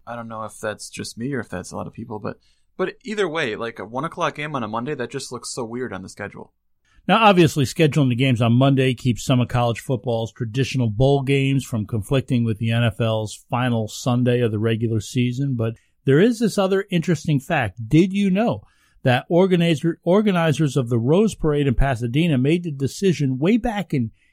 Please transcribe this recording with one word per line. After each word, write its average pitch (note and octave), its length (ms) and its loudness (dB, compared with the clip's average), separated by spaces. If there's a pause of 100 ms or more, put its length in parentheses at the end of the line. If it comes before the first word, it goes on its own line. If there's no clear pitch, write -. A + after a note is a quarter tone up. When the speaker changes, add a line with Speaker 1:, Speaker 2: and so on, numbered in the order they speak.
Speaker 1:
I A#2 100 -12
don't A#2 120 -12
know A2 160 -10
if - 160 -14
that's G#2+ 300 -8
just - 260 -12
me B2 160 -6
or B2+ 80 -4
if - 80 -10
that's F2+ 240 -10
a - 40 -10
lot G2+ 100 -8
of - 80 -18
people. G#2+ 240 -12
But, A2 180 -10 (400)
but F#3 280 -4
either G3+ 240 -2
way, D3 280 -4
like, A#2 220 -8
a G2+ 60 -10
one B2 220 -8
o'clock D#3+ 300 -6
game D3+ 200 -8
on B2 60 -6
a G#2+ 60 -6
Monday, A#2 260 -6
that B2 160 -8
just C3+ 200 -10
looks - 220 -12
so B2 140 -8
weird A#2 260 -8
on F#2 80 -10
the F#2+ 80 -14
schedule. - 460 -14 (520)
Speaker 2:
Now, G#3+ 160 4
obviously, F3 440 6
scheduling D3 420 2
the B2 60 0
games B2 260 2
on A#2 140 2
Monday C3 400 4
keeps A#2 280 -2
some B2+ 160 2
of B2 100 0
college A#2+ 320 0
football's A#2 520 -4
traditional B2 560 -2
bowl C3+ 340 2
games C#3 400 0
from G#2+ 240 -4
conflicting B2 560 -2
with A2+ 140 0
the A2+ 140 -2
N A#2 120 2
F A#2 160 0
L's A2 520 -4
final A#2+ 360 0
Sunday B2 540 0
of A#2 100 2
the G#2+ 80 -2
regular A2+ 400 0
season, B2 580 -2
but A2+ 180 -2 (320)
there C#3 140 6
is A3+ 180 4
this A3+ 180 0
other G3 340 0
interesting E3+ 480 0
fact. A#2+ 480 -4
Did E3+ 280 4
you G3+ 160 2
know F#3 320 0 (400)
that B2+ 260 2
organizer-, E3+ 760 2
organizers E3+ 760 2
of B2 100 0
the A#2+ 100 0
Rose D#3+ 360 2
Parade D3 320 0
in C3 80 2
Pasadena C3+ 640 0
made D#3 240 2
the E3+ 80 -8
decision C#3 680 -2
way F#3+ 200 2
back G#3 340 -6
in A#2+ 180 -2 (220)